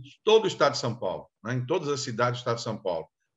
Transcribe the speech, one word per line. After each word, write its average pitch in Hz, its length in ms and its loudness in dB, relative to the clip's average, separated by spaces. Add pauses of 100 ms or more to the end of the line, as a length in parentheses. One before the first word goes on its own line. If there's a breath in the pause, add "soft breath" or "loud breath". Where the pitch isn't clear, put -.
(220)
todo 214 220 6
o - 20 2
estado 147 260 2
de 127 60 -4
São 113 160 -2
Paulo, 87 320 -6 (160)
né, 117 120 -6
em 123 100 -2
todas 156 240 -2
as 139 120 0
cidades 123 380 0
do - 40 -12
estado 117 140 -2
de - 60 -10
São 110 140 -6
Paulo. 85 300 -4 (300)